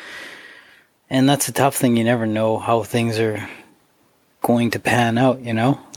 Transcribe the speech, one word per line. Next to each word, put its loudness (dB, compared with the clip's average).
And 2
that's 0
a -10
tough 0
thing. 2
You 0
never 0
know 0
how 0
things -2
are -2
going 2
to -2
pan 2
out, 2
you -6
know? 2